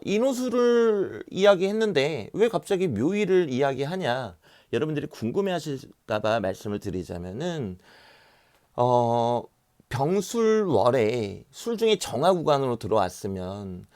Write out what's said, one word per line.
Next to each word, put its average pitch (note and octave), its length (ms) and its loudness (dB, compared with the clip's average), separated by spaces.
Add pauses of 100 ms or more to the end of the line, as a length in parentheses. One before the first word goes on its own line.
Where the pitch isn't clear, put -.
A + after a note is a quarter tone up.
인호수를 A#3+ 1300 0
이야기했는데 F#3 1040 2
왜 A3 160 2
갑자기 F#3+ 380 0
묘일을 F3+ 600 2
이야기하냐? C3 880 -2 (340)
여러분들이 D3 360 -2
궁금해하실까 C3+ 1120 -4
봐 A2 200 2
말씀을 G2+ 400 -4
드리자면은, F#2 1000 -8 (960)
어, A#2+ 640 2 (480)
병술월에 C#3 1600 2
술중의 A3 480 0
정화 D#3 360 0
구간으로 C#3+ 420 0
들어왔으면 F#2+ 1200 -2